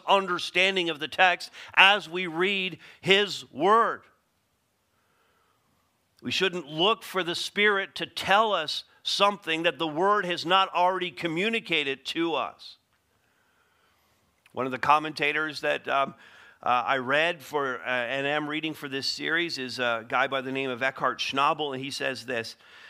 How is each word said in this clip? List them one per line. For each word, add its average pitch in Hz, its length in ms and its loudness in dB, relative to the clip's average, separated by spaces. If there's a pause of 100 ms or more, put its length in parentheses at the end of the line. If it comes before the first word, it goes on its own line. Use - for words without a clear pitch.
understanding 180 840 2
of 147 80 -8
the 147 80 -6
text 180 420 2 (240)
as 190 340 6
we 180 200 -6
read 185 500 -2 (240)
His 180 500 2
Word. 180 520 2 (2250)
We - 80 -8
shouldn't 175 380 -2
look 180 340 0
for 185 220 -4
the 165 100 -4
Spirit 202 640 0
to 170 100 -8
tell 208 480 2
us 156 300 -4 (180)
something 185 600 0
that 160 160 0
the 165 80 -2
Word 190 400 2
has 151 180 -4
not 190 260 4
already 180 380 2
communicated 165 960 -2
to 165 300 -2
us. - 420 -6 (1800)
One 127 120 -4
of 131 80 -4
the 127 60 -8
commentators 151 840 0
that, 147 260 -2
um, 135 260 0 (480)
uh, 123 240 2
I 131 120 2
read 147 440 0
for, 135 360 -4
uh, 92 120 -8
and 127 380 -2
am 151 220 -2
reading 156 240 -4
for 143 160 -12
this 131 180 -6
series 156 500 -2
is 127 220 -8
a 117 260 0
guy 135 220 2
by 135 140 -4
the 131 100 -8
name 135 180 -4
of 123 140 -4
Eckhart 131 360 -2
Schnabel, 143 540 0
and 131 80 -8
he 139 80 -10
says 127 360 -6
this, 117 320 -6 (320)